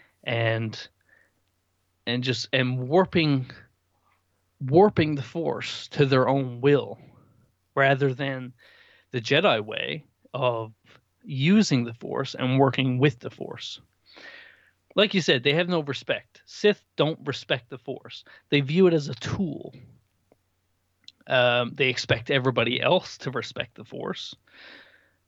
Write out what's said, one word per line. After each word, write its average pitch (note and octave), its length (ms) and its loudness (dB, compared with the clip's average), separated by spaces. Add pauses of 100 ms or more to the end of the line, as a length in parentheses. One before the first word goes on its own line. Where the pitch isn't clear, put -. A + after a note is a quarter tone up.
(220)
and, A2+ 680 -4 (1160)
and B2 160 -2
just, B2 300 -4
and B2+ 360 -2
warping, D#3 640 2 (1120)
warping D3+ 560 4
the C#3 60 -6
Force - 680 -8
to C#3+ 180 2
their C3 220 4
own B2+ 320 -2
will B2 380 2 (760)
rather C3+ 400 2
than C3 380 -8 (580)
the B2 100 -4
Jedi B2 440 2
way C#3 400 -8 (280)
of A2+ 400 -2 (520)
using D3+ 600 4
the A#2 100 -10
Force - 420 -6
and C3 220 0
working C3 400 2
with C#3 200 2
the - 120 -12
Force. - 500 -14 (1120)
Like G3 180 2
you F#3+ 80 2
said, C#3 220 2
they C#3+ 100 2
have F3 160 0
no E3+ 140 0
respect. - 640 -8
Sith - 360 0 (140)
don't D#3 280 0
respect C#3 440 -6
the C3+ 80 -16
Force. - 480 -14 (240)
They D3 120 4
view D#3+ 260 4
it E3+ 80 6
as D3 140 0
a C#3 80 -6
tool. - 580 -6 (1500)
Um, B2 460 2
they C3+ 140 0
expect C3 420 -2
everybody B2 500 0
else D#3+ 380 0
to C3 140 -8
respect B2 420 -8
the A2+ 100 -18
Force, - 520 -10 (920)